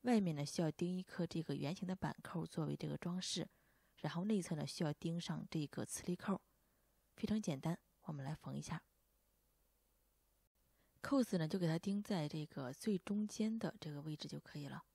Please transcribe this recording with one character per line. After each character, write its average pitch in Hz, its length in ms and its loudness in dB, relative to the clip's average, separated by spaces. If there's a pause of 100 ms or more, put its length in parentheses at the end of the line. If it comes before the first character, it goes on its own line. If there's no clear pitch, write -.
外 240 180 8
面 175 120 4
呢 143 120 0
需 - 160 0
要 156 100 4
钉 175 260 0
一 185 60 -4
颗 - 240 -2
这 165 160 -2
个 147 120 -2
圆 147 200 0
形 190 100 -4
的 185 80 0
板 156 300 -2
扣 160 220 -4
作 156 220 -2
为 143 100 0
这 151 100 -4
个 147 100 -2
装 180 240 -2
饰， - 280 -2 (480)
然 - 160 -2
后 170 100 0
内 208 180 4
侧 165 140 0
呢 147 100 0
需 - 180 -2
要 151 100 2
钉 165 260 -2
上 160 300 -4
这 151 180 0
个 - 160 -4
磁 - 200 -6
力 180 120 2
扣， - 260 0 (760)
非 - 120 -4
常 214 140 2
简 147 180 0
单， 165 180 0 (260)
我 160 100 -6
们 139 100 -4
来 135 100 -2
缝 139 220 -8
一 143 60 -4
下。 156 200 -4 (2250)
扣 269 220 6
子 190 160 2
呢 160 80 2
就 190 100 2
给 180 100 4
它 160 120 4
钉 202 200 2
在 170 300 0
这 156 160 -2
个 131 260 -6
最 202 280 2
中 208 280 0
间 220 300 0
的 196 240 -2
这 151 100 -6
个 143 120 -6
位 156 120 -2
置 - 120 -8
就 147 120 -6
可 - 200 -10
以 143 80 -6
了。 - 260 -10